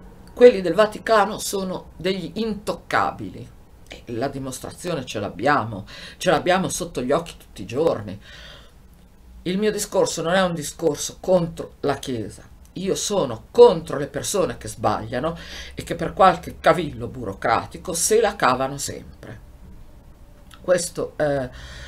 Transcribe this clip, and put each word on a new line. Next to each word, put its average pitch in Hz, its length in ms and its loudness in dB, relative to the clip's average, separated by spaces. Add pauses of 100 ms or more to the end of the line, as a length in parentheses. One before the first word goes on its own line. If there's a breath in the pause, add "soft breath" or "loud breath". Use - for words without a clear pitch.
(340)
quelli 233 280 10
del 175 120 0
Vaticano 208 640 2
sono 185 580 -6
degli 175 380 -4
intoccabili. 127 1160 -4 (400)
E - 180 -16
la 120 200 -4
dimostrazione 135 760 -8
ce 113 140 -8
l'abbiamo, 104 680 -2 (320 loud breath)
ce - 120 0
l'abbiamo 170 380 2
sotto 170 340 -6
gli 123 120 0
occhi 170 240 -2
tutti - 240 -18
i 98 40 -8
giorni. 104 540 -2 (1200 loud breath)
Il 180 140 -2
mio 214 140 2
discorso 170 500 0
non 165 120 0
è 190 100 4
un 180 100 0
discorso - 680 -4
contro 170 580 0
la 139 160 0
Chiesa, 117 480 -8 (300)
io 180 220 -2
sono 139 540 -2
contro 175 480 8
le 139 100 -4
persone 143 500 -2
che - 100 -12
sbagliano 117 720 -2 (360 loud breath)
e - 100 -10
che 170 120 -6
per 165 160 -4
qualche 175 480 4
cavillo 143 480 2
burocratico 117 840 -4
se 220 260 2
la 208 160 2
cavano 131 420 2
sempre. - 640 -12 (1200)
Questo, 175 560 -2
eh, 139 340 0 (380 loud breath)